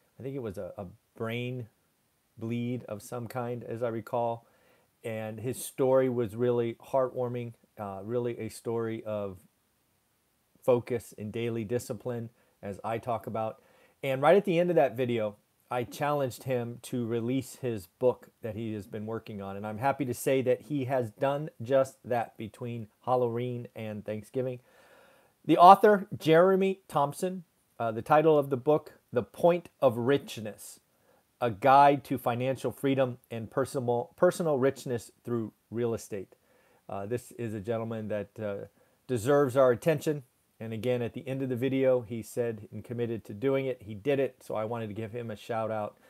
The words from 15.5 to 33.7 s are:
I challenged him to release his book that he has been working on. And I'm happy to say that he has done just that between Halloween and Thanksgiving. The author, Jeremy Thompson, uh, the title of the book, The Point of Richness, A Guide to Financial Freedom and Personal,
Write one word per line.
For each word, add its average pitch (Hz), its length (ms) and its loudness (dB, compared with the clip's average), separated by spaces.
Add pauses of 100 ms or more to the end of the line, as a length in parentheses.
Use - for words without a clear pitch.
I 123 120 -2
challenged 143 600 -4
him 120 400 -4
to 123 220 -4
release 117 520 -4
his 113 300 -6
book - 420 -2 (140)
that 110 120 -8
he 110 180 -6
has 101 120 -8
been 107 220 -10
working 110 340 -8
on. 98 160 -10
And 104 80 -8
I'm 110 140 -8
happy 135 260 0
to 123 80 -4
say 135 300 0
that 123 180 2
he 143 240 -4
has 127 240 0
done 143 400 -2 (120)
just 131 440 2
that 117 320 -4
between 117 500 -10 (180)
Halloween 120 720 0
and 107 300 -8
Thanksgiving. 123 540 -6 (840)
The 156 140 4
author, 196 580 10
Jeremy 190 720 4
Thompson, 165 560 -2 (360)
uh, 117 120 -2
the 110 120 -6
title 156 340 6
of 139 140 2
the 135 40 2
book, 151 380 0 (180)
The 117 120 0
Point 175 460 2 (120)
of 120 160 4
Richness, 120 800 -2 (640)
A 120 80 2
Guide 135 560 8
to 131 140 -4
Financial 123 520 -2
Freedom 131 460 0 (140)
and 113 180 -8
Personal, 123 640 -2